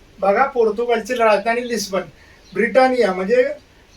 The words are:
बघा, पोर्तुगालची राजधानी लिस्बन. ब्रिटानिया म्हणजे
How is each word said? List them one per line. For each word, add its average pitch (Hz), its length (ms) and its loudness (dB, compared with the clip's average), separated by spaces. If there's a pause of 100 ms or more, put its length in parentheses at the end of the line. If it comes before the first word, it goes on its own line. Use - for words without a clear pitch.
(200)
बघा, 202 260 2
पोर्तुगालची 233 680 -2
राजधानी 226 540 0
लिस्बन. 196 340 -4 (520)
ब्रिटानिया 233 600 2
म्हणजे 233 360 0 (480)